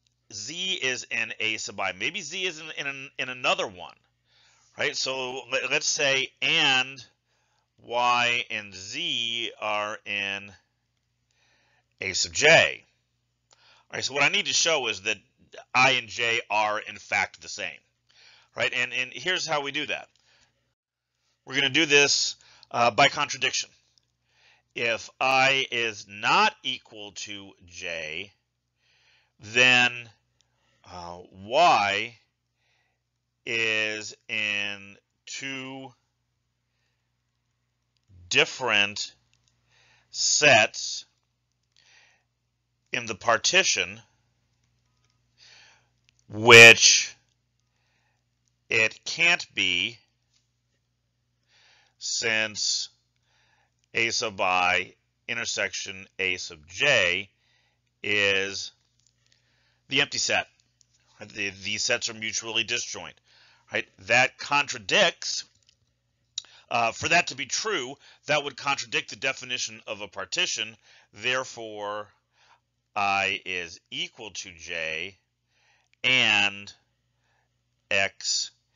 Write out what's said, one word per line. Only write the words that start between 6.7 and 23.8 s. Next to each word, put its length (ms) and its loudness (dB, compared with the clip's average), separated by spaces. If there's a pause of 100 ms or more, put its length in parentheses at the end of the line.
Y 640 0
and 240 -10
Z 800 -8 (100)
are 420 -4
in 460 -6 (1500)
A 120 -6
sub 200 -4
J. 520 4 (1040)
All 40 -16
right, 100 -6
so 80 -6
what 120 0
I 40 0
need 180 -2
to 60 -4
show 360 0
is 140 -6
that 140 -4 (560)
I 200 4
and 160 -2
J 320 -2 (100)
are, 300 0
in 160 -14
fact, 440 -4
the 80 -18
same, 300 -10 (760)
right? 180 -2
And, 180 -2
and 200 -6
here's 340 -6
how 160 -2
we 80 -6
do 160 -6
that. 220 -8 (1400)
We're 80 -12
gonna 160 0
do 160 2
this, 500 4 (340)
uh, 200 2
by 180 4
contradiction. 640 -4 (1040)